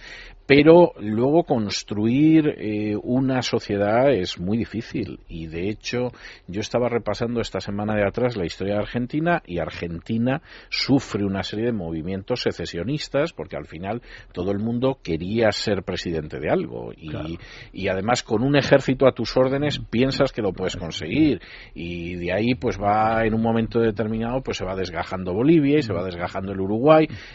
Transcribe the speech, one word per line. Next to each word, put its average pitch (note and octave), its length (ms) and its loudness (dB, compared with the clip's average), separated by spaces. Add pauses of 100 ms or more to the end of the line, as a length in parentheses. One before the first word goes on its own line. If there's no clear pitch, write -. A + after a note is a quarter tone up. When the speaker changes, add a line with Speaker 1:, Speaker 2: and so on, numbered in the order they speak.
(480)
Speaker 1:
Pero D#3 520 10
luego A#2+ 460 2
construir, B2+ 1120 2
eh, G#2+ 420 -2
una C3 420 0
sociedad A2 680 2
es F2+ 300 0
muy G2 180 -2
difícil. G2+ 680 -6
Y, E2 180 -10
de E2+ 220 -6
hecho, B2 400 -4 (400)
yo F2+ 120 -6
estaba A#2+ 280 0
repasando A#2 520 -2
esta G2 200 -4
semana G#2 340 -4
de G#2 100 4
atrás A#2 320 0
la F2+ 100 -2
historia G2 280 -4
de G#2+ 60 0
Argentina, D3+ 640 -2
y F2 140 -6
Argentina A2+ 840 -4 (280)
sufre B2 540 0
una G2 180 0
serie G#2+ 240 -4
de B2 60 0
movimientos F2+ 680 -4
secesionistas, A#2+ 960 -4
porque - 240 -10
al D2 80 -10
final F#2+ 340 -6 (320)
todo F2+ 200 -4
el G2+ 60 -2
mundo A#2+ 440 -2
quería G2 500 0
ser G2 300 -2
presidente D#2+ 580 -6
de D2+ 80 -4
algo, A#1+ 480 -4
y, D#2+ 140 -14
Speaker 2:
Claro. D#2 180 -8 (460)
Speaker 1:
y F#2+ 140 -4
además F#2+ 340 0
con A2 200 0
un C#3+ 140 2
ejército C3+ 500 4
a B2+ 60 6
tus - 240 -4
órdenes C3+ 420 2
piensas B2+ 540 2
que - 80 -6
lo G2 140 0
puedes F2+ 240 -4
conseguir, F2+ 640 0 (320)
y E2+ 400 -8
de F2 180 -4
ahí A2+ 220 2
pues G#2 260 -4
va, A2 460 2
en A2 80 0
un A2+ 80 0
momento A2+ 380 0
determinado, A2+ 600 -2
pues A#2 160 -6
se - 80 -8
va F#2 100 -4
desgajando F#2 600 -4
Bolivia C#3+ 440 6
y D3+ 40 0
se A2+ 100 -4
va F2 120 -2
desgajando F#2 480 -6
el F#2+ 80 -4
Uruguay, C3 460 2 (280)